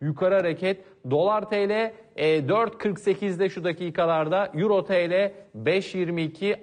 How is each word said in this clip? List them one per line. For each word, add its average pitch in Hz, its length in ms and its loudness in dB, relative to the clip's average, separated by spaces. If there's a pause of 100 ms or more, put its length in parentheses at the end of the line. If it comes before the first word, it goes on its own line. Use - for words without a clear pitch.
Yukarı 185 340 2
hareket. 185 460 0 (300)
Dolar 202 380 2
T 202 200 0
L, 220 220 0 (240)
e, 156 340 2
dört 214 280 2
kırk 202 220 -2
sekizde 190 500 0
şu 180 140 -10
dakikalarda. 170 880 0
Euro 190 320 2
T 180 240 0
L 196 220 2 (240)
beş 170 400 0
yirmi 170 260 -2
iki. 190 420 -2